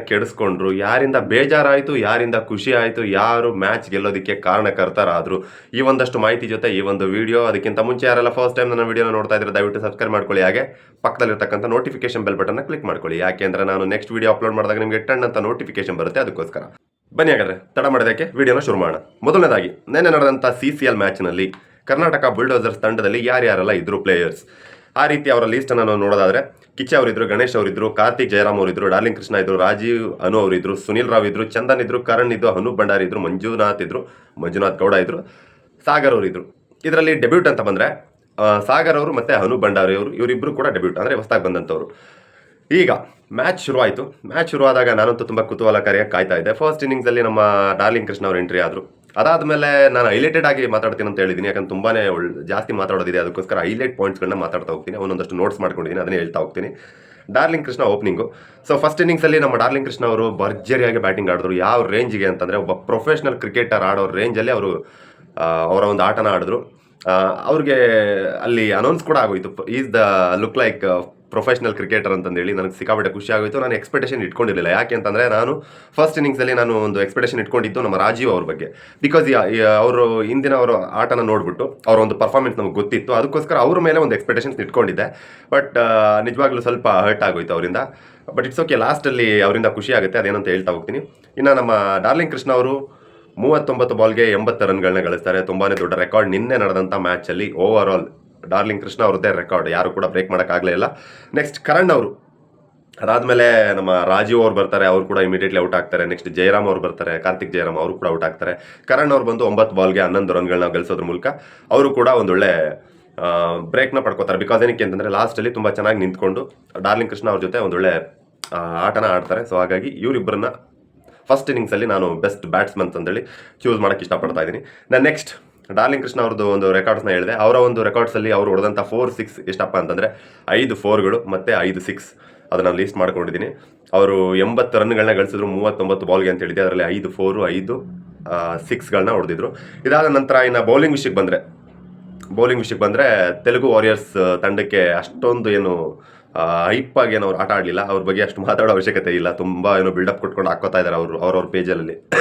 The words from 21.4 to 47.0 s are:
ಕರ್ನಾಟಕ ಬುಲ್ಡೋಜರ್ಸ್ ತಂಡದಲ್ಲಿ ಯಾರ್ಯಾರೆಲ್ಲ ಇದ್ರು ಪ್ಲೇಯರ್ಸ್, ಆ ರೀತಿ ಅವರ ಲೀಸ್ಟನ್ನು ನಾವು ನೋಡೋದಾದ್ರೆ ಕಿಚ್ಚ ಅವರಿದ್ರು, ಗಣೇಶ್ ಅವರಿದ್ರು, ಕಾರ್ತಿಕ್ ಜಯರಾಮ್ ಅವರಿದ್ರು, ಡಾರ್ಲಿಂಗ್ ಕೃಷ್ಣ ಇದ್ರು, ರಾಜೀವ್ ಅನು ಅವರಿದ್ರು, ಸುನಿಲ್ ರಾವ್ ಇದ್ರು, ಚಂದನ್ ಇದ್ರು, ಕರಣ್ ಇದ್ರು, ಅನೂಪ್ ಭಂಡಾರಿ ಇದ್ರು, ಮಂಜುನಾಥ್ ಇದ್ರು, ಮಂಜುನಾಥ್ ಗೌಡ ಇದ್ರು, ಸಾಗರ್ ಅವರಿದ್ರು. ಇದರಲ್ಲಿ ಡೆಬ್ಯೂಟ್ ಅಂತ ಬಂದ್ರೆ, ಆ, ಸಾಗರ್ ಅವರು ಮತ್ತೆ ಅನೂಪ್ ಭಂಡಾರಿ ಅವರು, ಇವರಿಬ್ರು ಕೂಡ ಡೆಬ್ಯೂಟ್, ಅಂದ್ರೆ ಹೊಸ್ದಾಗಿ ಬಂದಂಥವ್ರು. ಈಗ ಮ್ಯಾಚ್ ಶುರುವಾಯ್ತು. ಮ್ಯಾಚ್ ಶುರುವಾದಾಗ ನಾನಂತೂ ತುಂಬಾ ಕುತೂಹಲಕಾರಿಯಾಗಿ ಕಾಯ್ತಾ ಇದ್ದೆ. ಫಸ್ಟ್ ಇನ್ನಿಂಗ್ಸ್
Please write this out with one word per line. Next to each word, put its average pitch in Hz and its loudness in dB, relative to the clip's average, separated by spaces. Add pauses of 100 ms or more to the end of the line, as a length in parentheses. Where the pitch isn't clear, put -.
ಕರ್ನಾಟಕ 147 2 (120)
ಬುಲ್ಡೋಜರ್ಸ್ 117 0
ತಂಡದಲ್ಲಿ 110 0
ಯಾರ್ಯಾರೆಲ್ಲ 107 2
ಇದ್ರು 95 -4
ಪ್ಲೇಯರ್ಸ್, 87 0 (600)
ಆ - 4
ರೀತಿ 147 -2
ಅವರ 117 4
ಲೀಸ್ಟನ್ನು 123 0
ನಾವು 104 0
ನೋಡೋದಾದ್ರೆ 101 4 (380)
ಕಿಚ್ಚ 135 -4
ಅವರಿದ್ರು, 113 2
ಗಣೇಶ್ 120 0
ಅವರಿದ್ರು, 101 -2
ಕಾರ್ತಿಕ್ 117 0
ಜಯರಾಮ್ 101 2
ಅವರಿದ್ರು, 95 0
ಡಾರ್ಲಿಂಗ್ 107 2
ಕೃಷ್ಣ 104 -6
ಇದ್ರು, 95 0
ರಾಜೀವ್ 107 0
ಅನು 104 2
ಅವರಿದ್ರು, 95 0
ಸುನಿಲ್ 113 -2
ರಾವ್ 110 4
ಇದ್ರು, 101 -2
ಚಂದನ್ 127 0
ಇದ್ರು, 120 -4
ಕರಣ್ 117 2
ಇದ್ರು, 110 2
ಅನೂಪ್ 110 -2
ಭಂಡಾರಿ 101 2
ಇದ್ರು, 98 -4
ಮಂಜುನಾಥ್ 101 -2
ಇದ್ರು, - -6 (300)
ಮಂಜುನಾಥ್ 92 -2
ಗೌಡ 98 4
ಇದ್ರು, 92 0 (640)
ಸಾಗರ್ 139 4
ಅವರಿದ್ರು. 92 -4 (300)
ಇದರಲ್ಲಿ 160 2
ಡೆಬ್ಯೂಟ್ 151 4
ಅಂತ 135 2
ಬಂದ್ರೆ, 104 -2 (300)
ಆ, 104 4
ಸಾಗರ್ 151 2
ಅವರು 151 0
ಮತ್ತೆ 120 0
ಅನೂಪ್ 104 2
ಭಂಡಾರಿ 98 2
ಅವರು, 101 -4
ಇವರಿಬ್ರು 123 -2
ಕೂಡ 139 -2
ಡೆಬ್ಯೂಟ್, 92 -2
ಅಂದ್ರೆ 127 0
ಹೊಸ್ದಾಗಿ 107 -2
ಬಂದಂಥವ್ರು. 82 -6 (540)
ಈಗ 156 4 (420)
ಮ್ಯಾಚ್ 151 -2
ಶುರುವಾಯ್ತು. 123 -2
ಮ್ಯಾಚ್ 165 -4
ಶುರುವಾದಾಗ 127 4
ನಾನಂತೂ 117 2
ತುಂಬಾ 110 -2
ಕುತೂಹಲಕಾರಿಯಾಗಿ 104 2
ಕಾಯ್ತಾ 92 0
ಇದ್ದೆ. 87 -2
ಫಸ್ಟ್ 156 -2
ಇನ್ನಿಂಗ್ಸ್ 131 -2